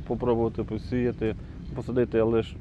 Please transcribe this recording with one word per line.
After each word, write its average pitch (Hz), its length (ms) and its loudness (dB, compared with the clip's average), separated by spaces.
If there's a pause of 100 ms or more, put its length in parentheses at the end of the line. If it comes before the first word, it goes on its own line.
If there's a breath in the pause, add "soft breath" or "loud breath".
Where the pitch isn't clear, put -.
попробувати 113 560 2
посіяти, 110 720 -2 (400 loud breath)
посадити, 120 440 2
але 113 240 4
ж, - 180 -10